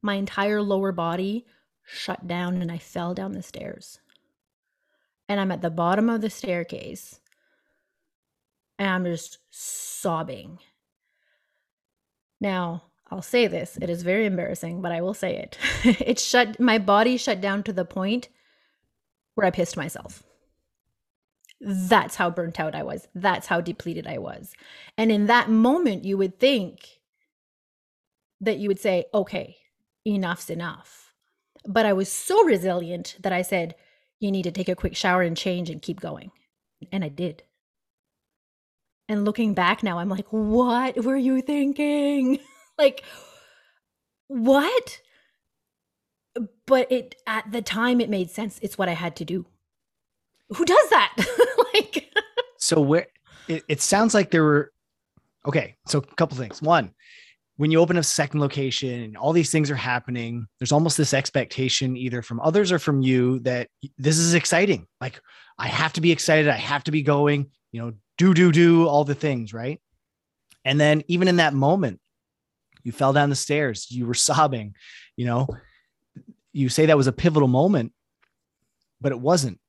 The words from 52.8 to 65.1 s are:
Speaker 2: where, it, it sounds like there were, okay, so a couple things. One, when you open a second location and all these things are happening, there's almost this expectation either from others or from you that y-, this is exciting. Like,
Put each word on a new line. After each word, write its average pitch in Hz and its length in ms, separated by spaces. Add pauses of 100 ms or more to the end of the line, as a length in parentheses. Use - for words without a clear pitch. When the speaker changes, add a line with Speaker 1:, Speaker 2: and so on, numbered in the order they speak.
Speaker 2:
where, 151 260 (400)
it, 160 200
it 147 140
sounds 214 320
like 202 180
there 160 120
were, 147 280 (720)
okay, 139 300 (120)
so 147 120
a - 160
couple 151 220
things. 120 240
One, 147 300 (680)
when 151 140
you 160 80
open 175 180
a 165 60
second 151 360
location 131 640
and 107 140
all 143 160
these 170 180
things 151 180
are 143 60
happening, 120 720 (120)
there's 120 120
almost 151 260
this 147 160
expectation 131 840
either 123 240
from 117 180
others 180 320
or 175 80
from 143 220
you 127 380
that 123 280 (160)
y-, 139 140
this 151 200
is 170 160
exciting. 170 540 (120)
Like, - 220 (380)